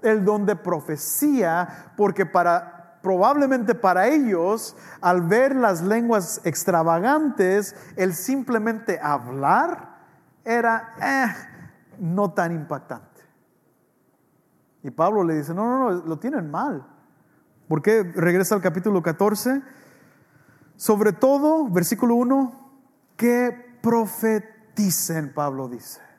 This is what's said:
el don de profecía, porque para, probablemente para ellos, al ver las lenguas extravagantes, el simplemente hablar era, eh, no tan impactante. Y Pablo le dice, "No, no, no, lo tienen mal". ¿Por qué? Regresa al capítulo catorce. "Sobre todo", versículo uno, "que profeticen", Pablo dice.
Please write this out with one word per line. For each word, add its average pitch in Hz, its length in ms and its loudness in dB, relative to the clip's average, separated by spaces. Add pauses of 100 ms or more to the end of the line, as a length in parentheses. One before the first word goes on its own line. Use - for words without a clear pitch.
el 220 240 2
don 208 220 0
de 208 80 2
profecía, 175 1400 -2
porque 196 300 2
para, 175 760 0
probablemente 240 720 2
para 185 320 2
ellos, 220 680 0 (240)
al 180 220 2
ver 240 340 2
las 196 280 2
lenguas 220 600 0
extravagantes, 190 1300 0 (220)
el 185 180 0
simplemente 226 840 -4
hablar 147 1000 -2 (440)
era, 226 560 -2
eh, - 1000 -6
no 185 340 -2
tan 170 180 -2
impactante. 143 600 -10 (1700)
Y 139 80 -10
Pablo 185 320 0
le 165 120 0
dice, 151 180 -4
"No, 202 120 -2
no, 254 260 0
no, 175 140 -4
lo 160 140 -6
tienen 214 320 -6
mal". 185 340 -6 (840)
¿Por 156 140 0
qué? 220 220 4
Regresa 175 520 2
al 190 60 0
capítulo 180 400 0
catorce. 208 600 0 (1120)
"Sobre 214 380 2
todo", 285 560 2
versículo 214 460 2
uno, 254 540 0 (460)
"que 240 680 -2
profeticen", 208 1500 -2
Pablo 135 360 -4
dice. - 320 -14 (180)